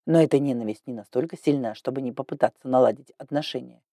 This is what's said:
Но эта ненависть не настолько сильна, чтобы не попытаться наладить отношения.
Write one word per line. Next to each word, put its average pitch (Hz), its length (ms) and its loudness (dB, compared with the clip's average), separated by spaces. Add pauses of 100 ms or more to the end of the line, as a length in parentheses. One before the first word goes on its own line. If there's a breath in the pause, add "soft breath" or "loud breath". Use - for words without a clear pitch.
Но 165 160 6
эта 143 180 4
ненависть 120 480 -4
не 127 60 -10
настолько 127 440 -6
сильна, 131 380 -2
чтобы 131 260 -8
не 123 100 -6
попытаться - 560 -4
наладить 127 500 2
отношения. 127 640 -8 (120)